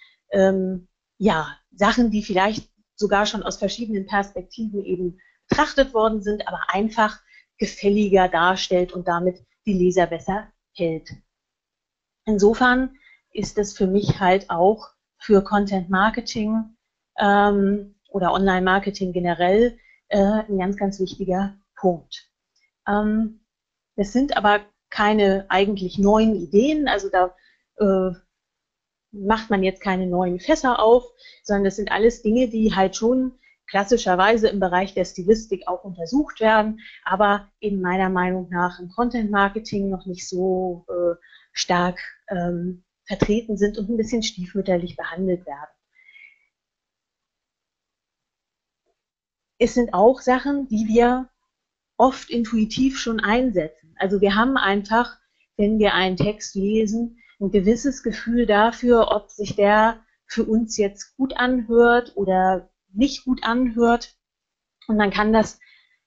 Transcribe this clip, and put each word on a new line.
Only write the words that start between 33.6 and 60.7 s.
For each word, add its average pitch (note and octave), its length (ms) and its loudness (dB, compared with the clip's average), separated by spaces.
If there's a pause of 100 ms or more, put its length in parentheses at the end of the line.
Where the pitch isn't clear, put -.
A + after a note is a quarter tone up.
klassischerweise G3+ 800 2
im G3+ 120 -4
Bereich F#3 340 -2
der F#3 100 -2
Stilistik G3 640 -2
auch F3+ 180 -6
untersucht F#3+ 560 -4
werden, A3 400 2 (240)
aber G3+ 440 0 (120)
eben G3+ 200 -2
meiner F#3 280 0
Meinung F3+ 420 -2
nach F3+ 300 -2
im F3+ 80 -14
Content A#3 420 -4
Marketing G3+ 600 -2
noch F#3 160 -8
nicht F3+ 220 -10
so, F#3 600 -4
äh, F3 260 -2 (380)
stark, F3+ 480 -2 (280)
ähm, F3 560 -6 (200)
vertreten G#3 520 -2
sind G#3 220 -2
und G3 100 -6
ein A#3 80 -4
bisschen A3 260 -4
stiefmütterlich F3+ 760 -6
behandelt F3+ 500 -6
werden. C#3+ 240 -16 (4000)
Es A#3 160 2
sind A#3+ 200 0
auch A3+ 260 6
Sachen, C4+ 480 -2
die A3 180 -2
wir A#3+ 420 2 (680)
oft B3+ 340 2
intuitiv A#3 680 -2
schon A3+ 220 -4
einsetzen. G3+ 800 -2
Also G3 220 -2
wir G3 160 2
haben B3+ 200 2
einfach, G#3 640 -2 (380)
wenn G#3+ 220 0
wir G#3 160 2
einen F#3 220 0
Text G#3 380 -4
lesen, A3 640 -2 (220)
ein G3 100 -2
gewisses A3+ 520 0
Gefühl A#3 440 -2
dafür, A3+ 640 4
ob G#3 200 -4
sich - 260 -8
der G#3+ 480 4 (220)
für - 180 -4
uns A3 320 0